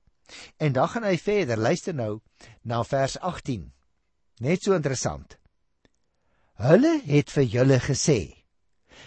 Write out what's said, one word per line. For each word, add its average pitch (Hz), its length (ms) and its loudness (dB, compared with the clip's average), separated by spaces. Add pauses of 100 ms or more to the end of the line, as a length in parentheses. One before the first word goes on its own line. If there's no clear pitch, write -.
(580)
En 151 160 0
dan 131 160 0
gaan 233 140 -6
hy 190 140 0
verder, 170 400 -2
luister 160 360 -2
nou 113 260 -6 (420)
na 117 220 -4
vers 135 360 -2
agtien. 123 540 -8 (680)
Net 151 240 -2
so 196 100 2
interessant. 135 640 -4 (1160)
"Hulle 247 520 4
het 143 260 2
vir 143 120 2
julle 123 360 4
gesê, 113 640 -2 (640)